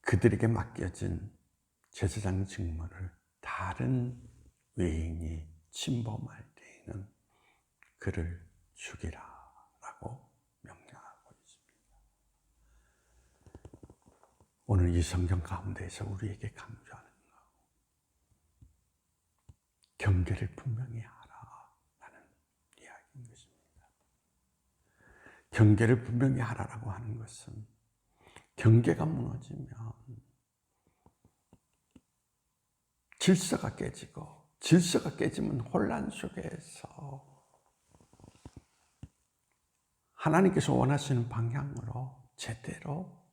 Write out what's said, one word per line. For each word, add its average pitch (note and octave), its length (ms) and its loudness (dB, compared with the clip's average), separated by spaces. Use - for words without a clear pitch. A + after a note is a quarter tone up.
그들에게 A2 440 6
맡겨진 F#2+ 840 -4
제사장 F#2+ 540 -2
직무를 E2+ 720 -8
다른 B2 800 -4
외인이 E2 720 -2
침범할 A#2 720 -6
때에는 - 540 -14
그를 F2 520 -6
죽이라라고 - 1600 -16
명령하고 - 800 -20
있습니다. - 580 -20
오늘 F2+ 280 6
이 F2 80 6
성경 F2 380 0
가운데에서 F#2+ 640 -8
우리에게 G2 480 -8
강조하는 - 560 -20
것, - 240 -20
경계를 F#2+ 580 2
분명히 A#2 440 -6
하라라는 - 1300 -20
이야기인 - 480 -20
것입니다. - 640 -20
경계를 A2+ 500 8
분명히 B2+ 380 2
하라라고 A2 500 -6
하는 A2 260 -8
것은 - 540 -16
경계가 C3+ 500 6
무너지면 A#2+ 840 -6
질서가 - 580 2
깨지고, - 840 -12
질서가 - 580 4
깨지면 - 440 -2
혼란 - 500 -2
속에서 - 1400 -12
하나님께서 D#3+ 600 4
원하시는 B2 540 2
방향으로 B2 1080 -4
제대로 - 960 -8